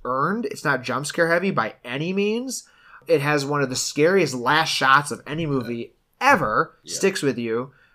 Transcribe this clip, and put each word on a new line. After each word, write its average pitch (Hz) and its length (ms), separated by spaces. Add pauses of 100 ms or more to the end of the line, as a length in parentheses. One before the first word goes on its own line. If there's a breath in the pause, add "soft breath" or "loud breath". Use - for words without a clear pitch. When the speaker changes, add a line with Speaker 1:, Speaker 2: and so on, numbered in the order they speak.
Speaker 1:
earned. 151 420
It's - 180
not 131 200
jump 127 220
scare 165 220
heavy 175 220
by 113 240 (100)
any 143 280
means. 220 540 (420 loud breath)
It 135 120
has 147 240
one 143 160
of 135 100
the 127 60
scariest 156 580
last 143 360
shots 139 400
of 110 160
any 160 200
movie 117 480 (260)
ever. 160 640
Speaker 2:
Yeah. - 100
Speaker 1:
Sticks - 280
with 131 160
you. 120 340 (220 soft breath)